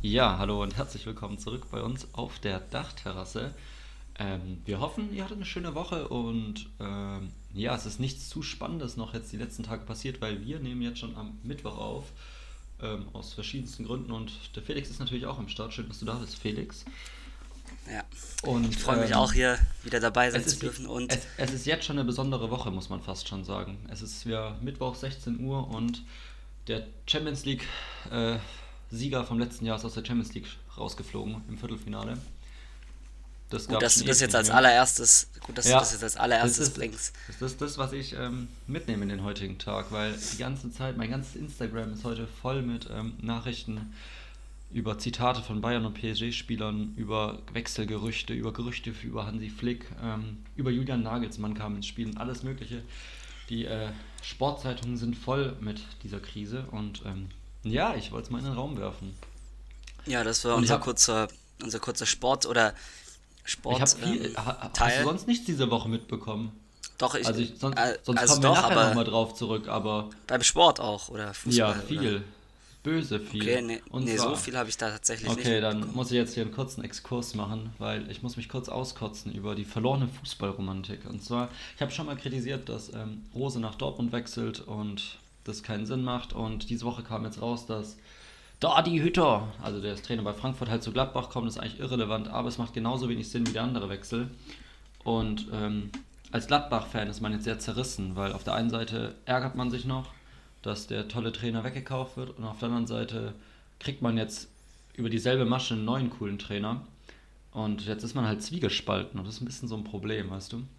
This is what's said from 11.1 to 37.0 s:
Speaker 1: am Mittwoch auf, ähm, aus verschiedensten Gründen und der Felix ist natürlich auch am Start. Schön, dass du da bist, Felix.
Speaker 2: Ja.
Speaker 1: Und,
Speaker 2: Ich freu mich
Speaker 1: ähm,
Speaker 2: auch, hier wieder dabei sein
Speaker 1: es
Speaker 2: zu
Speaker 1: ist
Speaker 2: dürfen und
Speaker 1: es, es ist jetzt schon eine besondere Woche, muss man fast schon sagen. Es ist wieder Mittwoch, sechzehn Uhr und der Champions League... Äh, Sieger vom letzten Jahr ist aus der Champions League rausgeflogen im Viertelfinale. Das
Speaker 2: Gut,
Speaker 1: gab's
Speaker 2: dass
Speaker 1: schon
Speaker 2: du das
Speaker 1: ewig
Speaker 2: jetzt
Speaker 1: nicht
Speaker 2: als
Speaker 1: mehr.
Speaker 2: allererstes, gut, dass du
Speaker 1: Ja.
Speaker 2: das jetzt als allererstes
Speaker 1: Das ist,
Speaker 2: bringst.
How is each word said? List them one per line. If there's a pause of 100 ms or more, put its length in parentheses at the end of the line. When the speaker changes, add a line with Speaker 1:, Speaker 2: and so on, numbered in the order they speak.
Speaker 1:
am
Mittwoch
auf, (760)
ähm,
aus
verschiedensten
Gründen
und (220)
der
Felix
ist
natürlich
auch
am
Start.
Schön,
dass
du
da
bist,
Felix. (1040)
Speaker 2:
Ja. (380)
Speaker 1:
Und,
Speaker 2:
Ich
freu
mich
Speaker 1:
ähm,
Speaker 2:
auch,
hier (240)
wieder
dabei
sein
Speaker 1:
es
Speaker 2:
zu
Speaker 1:
ist
Speaker 2:
dürfen
und
Speaker 1:
es, (180)
es
ist
jetzt
schon
eine
besondere
Woche,
muss
man
fast
schon
sagen. (100)
Es
ist
wieder
Mittwoch,
sechzehn
Uhr
und (680)
der (200)
Champions
League... (440)
Äh, (580)
Sieger
vom
letzten
Jahr
ist
aus
der
Champions
League (300)
rausgeflogen
im
Viertelfinale. (1300)
Das
Speaker 2:
Gut,
Speaker 1:
gab's
Speaker 2:
dass
Speaker 1:
schon
Speaker 2:
du
das
Speaker 1:
ewig
Speaker 2:
jetzt
Speaker 1:
nicht
Speaker 2:
als
Speaker 1:
mehr.
Speaker 2:
allererstes, (100)
gut,
dass
du
Speaker 1:
Ja.
Speaker 2:
das
jetzt
als
allererstes
Speaker 1:
Das
ist,
Speaker 2:
bringst. (280)